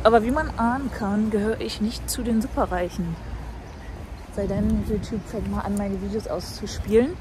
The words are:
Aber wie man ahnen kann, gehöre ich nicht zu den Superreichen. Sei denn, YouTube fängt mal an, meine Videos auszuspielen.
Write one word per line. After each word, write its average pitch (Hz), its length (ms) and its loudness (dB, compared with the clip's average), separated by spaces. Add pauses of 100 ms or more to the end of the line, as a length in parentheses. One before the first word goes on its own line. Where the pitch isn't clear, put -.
Aber 226 200 8
wie 240 80 2
man 294 260 0
ahnen 240 340 0
kann, 208 400 0
gehöre 214 280 0
ich - 220 -4
nicht - 280 -2
zu - 140 -4
den 226 180 2
Superreichen. 180 720 -2 (1200)
Sei 202 120 0
denn, 208 400 2
YouTube 214 400 0
fängt 196 240 -4
mal 202 100 0
an, 202 140 -2
meine 196 260 -2
Videos 202 260 -2
auszuspielen. 214 920 2